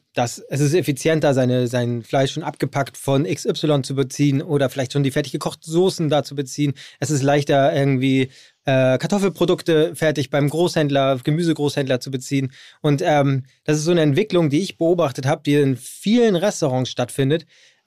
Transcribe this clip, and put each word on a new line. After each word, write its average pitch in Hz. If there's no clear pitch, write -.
dass 123
es 143
ist 147
effizienter, 151
seine, 127
sein 120
Fleisch 135
schon 151
abgepackt 143
von 139
X 175
Y 151
zu 135
beziehen 135
oder 143
vielleicht 131
schon 143
die 135
fertig 147
gekochten 156
Soßen 170
da 143
zu -
beziehen. 143
Es 127
ist 143
leichter, 143
irgendwie, 135
äh, 131
Kartoffelprodukte 170
fertig 151
beim 143
Großhändler, 143
Gemüsegroßhändler 147
zu 139
beziehen. 131
Und, 147
ähm, 139
das 151
ist 151
so 170
eine 170
Entwicklung, 165
die 143
ich 190
beobachtet 160
hab, 156
die 143
in 135
vielen 220
Restaurants 147
stattfindet, 139